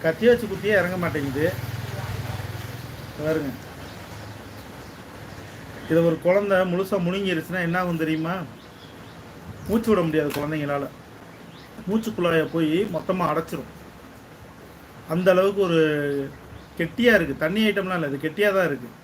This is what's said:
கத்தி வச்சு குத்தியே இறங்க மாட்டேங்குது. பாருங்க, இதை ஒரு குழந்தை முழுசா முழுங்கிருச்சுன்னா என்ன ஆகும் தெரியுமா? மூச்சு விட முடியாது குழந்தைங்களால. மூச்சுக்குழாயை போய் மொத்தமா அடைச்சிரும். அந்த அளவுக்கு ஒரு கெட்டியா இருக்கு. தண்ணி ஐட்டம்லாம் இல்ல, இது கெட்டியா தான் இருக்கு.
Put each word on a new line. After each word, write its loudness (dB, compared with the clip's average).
கத்தி 2
வச்சு 6
குத்தியே 0
இறங்க 0
மாட்டேங்குது. 0
பாருங்க, 0
இதை 6
ஒரு 2
குழந்தை 4
முழுசா 0
முழுங்கிருச்சுன்னா -2
என்ன 0
ஆகும் 0
தெரியுமா? 0
மூச்சு 2
விட 6
முடியாது 2
குழந்தைங்களால. -2
மூச்சுக்குழாயை 2
போய் 2
மொத்தமா 0
அடைச்சிரும். -4
அந்த 4
அளவுக்கு 4
ஒரு 6
கெட்டியா 4
இருக்கு. -2
தண்ணி 2
ஐட்டம்லாம் 0
இல்ல, -2
இது -4
கெட்டியா 2
தான் 4
இருக்கு. -6